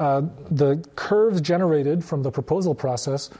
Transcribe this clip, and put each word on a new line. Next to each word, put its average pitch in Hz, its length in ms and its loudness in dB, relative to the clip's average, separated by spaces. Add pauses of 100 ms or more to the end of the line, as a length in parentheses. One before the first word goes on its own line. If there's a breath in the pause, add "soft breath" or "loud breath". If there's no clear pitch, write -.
uh, 139 220 2 (280)
the 147 340 2 (120)
curves 208 440 2
generated 165 640 2
from 143 200 -4
the 135 60 -2
proposal 165 440 -2
process 135 640 -4